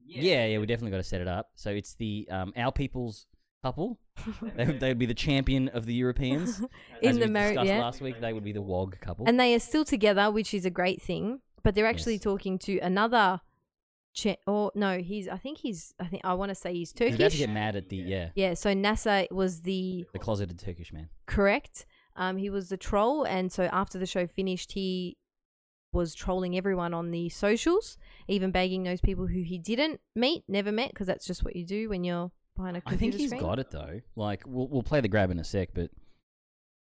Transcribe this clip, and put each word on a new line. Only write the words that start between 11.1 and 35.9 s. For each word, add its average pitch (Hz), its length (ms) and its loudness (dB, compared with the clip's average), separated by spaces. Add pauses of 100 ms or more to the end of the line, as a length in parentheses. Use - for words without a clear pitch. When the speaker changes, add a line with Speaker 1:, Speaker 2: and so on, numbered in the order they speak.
Speaker 2:
But 214 120 6
they're 214 120 4
actually 233 260 0
Speaker 1:
Yes. 202 100 -2
Speaker 2:
talking 196 360 -2
to 196 200 -2
another 196 640 4 (720)
cha-, 196 220 0 (100)
or 208 300 2
no, 196 240 0
he's, 185 280 -6
I 190 100 -8
think 285 220 -10
he's, 208 400 -6
I 185 60 -6
think, 175 180 -6
I 185 120 0
wanna 196 200 -2
say 180 180 -6
he's 175 180 -4
Speaker 1:
He's - 80 -8
about 233 140 4
to 226 40 0
Speaker 2:
Turkish. 349 220 6
Speaker 1:
get 131 100 2
mad 107 260 0
at 98 140 -6
the, 95 80 -6
yeah. 90 380 -4
Speaker 2:
Yeah, 190 180 2
so 196 220 0
Nasser 202 560 2
was 185 300 0
the 185 520 -2
Speaker 1:
The 101 60 -6
closeted 101 400 -2
Turkish 87 340 -10
man. 78 160 -12 (160)
Speaker 2:
Correct. 202 600 0 (300)
Um, 185 220 -2
he 196 120 -2
was 196 200 -4
the 190 80 -4
troll, 233 480 2
and 185 260 0
so 185 200 0
after 190 260 -2
the 185 80 -4
show 180 220 -2
finished, 185 460 -4
he 185 440 -2 (760)
was 170 220 0
trolling 185 420 -2
everyone 180 360 0
on 170 180 -2
the 170 180 -2
socials, 233 680 2 (300)
even 190 240 2
bagging 185 320 2
those 180 180 -2
people 185 260 0
who 180 140 0
he 180 160 -4
didn't 240 420 0 (160)
meet, 262 320 2
never 196 240 0
met, 226 240 -2
'cause 208 120 -6
that's - 180 -2
just - 180 -4
what - 120 -2
you 175 100 -6
do 214 240 -4
when 185 160 -2
you're 175 260 -2 (240)
behind 185 220 -4
a - 80 -6
Speaker 1:
I - 60 -4
think 185 80 2
Speaker 2:
computer 226 180 2
Speaker 1:
he's 294 140 0
Speaker 2:
screen. 247 100 -6
Speaker 1:
got 101 180 -2
it - 120 -6
though. 78 280 -10 (160)
Like, 104 300 -4
we'll, 127 240 -4
we'll 131 140 0
play 147 180 4
the 110 80 4
grab 95 220 4
in 87 80 -2
a 85 40 -4
sec, 95 300 -2
but 85 160 -2 (960)